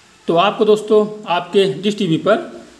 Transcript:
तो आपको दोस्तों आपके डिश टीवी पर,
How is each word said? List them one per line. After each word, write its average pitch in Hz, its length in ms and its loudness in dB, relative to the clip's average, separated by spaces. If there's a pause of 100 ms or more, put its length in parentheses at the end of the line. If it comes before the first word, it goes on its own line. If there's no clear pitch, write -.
(280)
तो - 80 0
आपको 208 300 2
दोस्तों 214 600 2
आपके 180 460 0
डिश 202 240 -4
टीवी 165 200 0
पर, - 480 -2 (140)